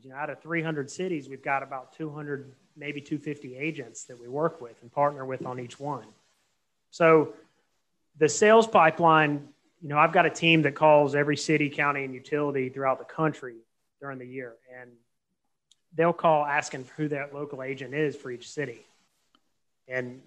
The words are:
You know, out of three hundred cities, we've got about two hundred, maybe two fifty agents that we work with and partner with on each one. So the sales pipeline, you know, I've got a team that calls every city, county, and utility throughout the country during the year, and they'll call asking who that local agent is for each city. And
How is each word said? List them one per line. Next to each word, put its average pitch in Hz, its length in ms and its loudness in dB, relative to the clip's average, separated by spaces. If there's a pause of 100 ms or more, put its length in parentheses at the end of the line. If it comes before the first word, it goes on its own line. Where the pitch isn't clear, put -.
You 135 60 -20
know, 131 60 -18
out 147 140 -8
of 135 100 -14
three 165 220 -6
hundred 151 280 -6
cities, 170 380 -8
we've 135 140 -16
got 139 220 -4
about 131 280 -14
two 160 180 -10
hundred, 143 420 -12 (240)
maybe 147 240 -10
two 151 180 -8
fifty 139 380 -12
agents 139 480 -10
that 123 140 -20
we 120 100 -20
work 156 320 -4
with 117 200 -18
and 120 100 -20
partner 143 360 -2
with 131 180 -8
on 127 140 -10
each 123 220 -14
one. 139 260 -8 (840)
So 160 420 4 (840)
the 151 100 4
sales 214 400 6
pipeline, 160 800 4 (340)
you 156 60 -12
know, 147 100 -2
I've 165 140 4
got 170 140 6
a 151 40 0
team 165 320 4
that 139 140 0
calls 147 400 6
every 147 200 0
city, 151 320 0
county, 143 360 -2
and 131 100 -10
utility 139 540 -4
throughout 131 300 -2
the - 60 -16
country 143 520 -4 (440)
during 139 180 -12
the 123 80 -16
year, 123 280 -12 (260)
and 123 100 -20 (1080)
they'll 165 160 4
call 156 340 2
asking 143 400 -4 (100)
who 151 120 -4
that 143 260 -8
local 143 300 -12
agent 135 300 -10
is 147 220 -2
for 131 140 -14
each 117 180 -14
city. 131 380 -12 (1040)
And 127 380 -8